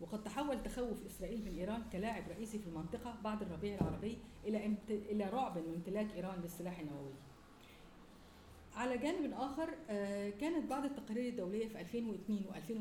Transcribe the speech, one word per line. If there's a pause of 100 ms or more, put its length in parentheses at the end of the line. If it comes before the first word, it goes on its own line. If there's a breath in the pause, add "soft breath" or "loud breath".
وقد
تحول
تخوف
إسرائيل
من
إيران
كلاعب
رئيسي
في
المنطقة
بعد
الربيع
العربي (280 loud breath)
إلى
امت-،
إلى
رعب
من
امتلاك
إيران
للسلاح
النووي. (1600 loud breath)
على
جانب
آخر، (200)
آه،
كانت
بعض
التقارير
الدولية
في
ألفين
واثنين
وألفين